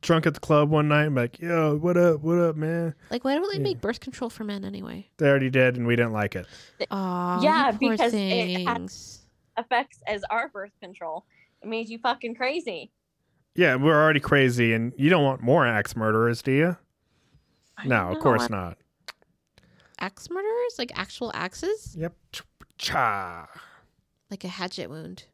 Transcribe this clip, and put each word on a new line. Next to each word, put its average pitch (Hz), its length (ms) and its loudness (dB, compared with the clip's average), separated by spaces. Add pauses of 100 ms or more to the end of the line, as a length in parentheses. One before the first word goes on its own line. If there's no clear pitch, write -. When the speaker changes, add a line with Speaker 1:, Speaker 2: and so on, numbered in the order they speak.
Speaker 1:
Drunk 165 240 2
at 156 80 2
the - 60 -10
club 147 300 4
one 151 180 4
night, 147 180 4
I'm 151 100 0
like, 123 260 -2
"Yo, 165 340 2
what 175 220 2
up? 175 240 4
What 165 160 2
up, 165 180 2
man?" 165 400 -2 (160)
Speaker 2:
Like, 247 140 -6
why 269 100 0
don't 370 160 -2
they 392 60 -6
Speaker 1:
Yeah. - 60 -2
Speaker 2:
make 392 180 -2
birth 226 180 -4
control 247 300 -10
for 226 160 -12
men 202 180 -8
anyway? 196 540 -12
Speaker 1:
They 151 100 2
already 135 220 4
did, 127 260 4
and 120 100 -4
we 117 120 2
didn't 117 160 2
like 104 240 -2
it. 90 100 -10 (300)
Speaker 3:
Th-, - 120 -6
Speaker 2:
Aw, 180 540 -2
Speaker 3:
yeah, 294 300 4
Speaker 2:
you 214 60 -4
poor 254 120 0
Speaker 3:
because 226 220 0
it 185 520 -2
has 226 120 -2
Speaker 2:
things. - 480 -14 (320)
Speaker 3:
effects 240 500 -4
as 202 220 -6
our 226 180 -2
birth 208 240 -14 (100)
control. 175 440 -12 (360)
It - 60 -14
made 226 220 -6
you 226 80 -12
fucking 240 380 -4
crazy. 247 560 -6 (640)
Speaker 1:
Yeah, 165 200 4
we're 151 260 4
already 156 200 4
crazy, 123 500 4
and 113 240 0
you 139 140 2
don't 175 160 6
want 131 160 0
more 131 260 4
axe 110 300 0
murderers, 113 460 2
do 131 100 0
you? 165 240 2 (1000)
Speaker 3:
I - 100 -10
Speaker 1:
No, 110 240 2
of - 20 -2
Speaker 3:
know, - 80 -6
Speaker 1:
course 120 220 4
Speaker 3:
I 120 80 -2
Speaker 1:
not. 90 260 -6 (1200)
Speaker 2:
Axe - 300 -10
murderers? 440 480 -4
Like - 200 -8
actual 196 380 -8
axes? 330 640 -6
Speaker 1:
Yep. 165 180 -8 (160)
Ch-, - 120 -16 (340)
cha. 95 720 -4 (840)
Speaker 2:
Like 196 140 -14
a - 20 -8
hatchet 180 420 -10
wound. 160 440 -16